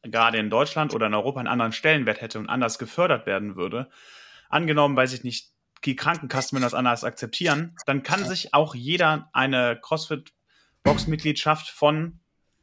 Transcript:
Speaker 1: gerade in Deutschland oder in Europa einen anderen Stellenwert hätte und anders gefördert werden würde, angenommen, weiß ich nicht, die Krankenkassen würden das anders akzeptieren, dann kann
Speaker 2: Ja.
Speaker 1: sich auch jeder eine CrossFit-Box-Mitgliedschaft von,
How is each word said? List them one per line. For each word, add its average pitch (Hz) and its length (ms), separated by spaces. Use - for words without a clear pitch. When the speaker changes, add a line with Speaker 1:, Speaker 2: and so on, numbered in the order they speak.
Speaker 1:
gerade 113 340
in 107 120
Deutschland 147 440
oder 113 140
in 104 60
Europa 127 260
einen 123 80
anderen 120 240
Stellenwert 131 500
hätte 113 180
und 104 100
anders 120 280
gefördert 139 480
werden 98 300
würde, 95 340
angenommen, 147 460
weiß 127 180
ich 123 100
nicht, 120 280
die 135 120
Krankenkassen 143 580
würden 131 80
das 120 100
anders 120 300
akzeptieren, 143 720
dann 139 180
kann 190 180
Speaker 2:
Ja. - 60
Speaker 1:
sich - 260
auch 151 220
jeder 156 580
eine 127 480
CrossFit-Box-Mitgliedschaft - 1900
von, 156 500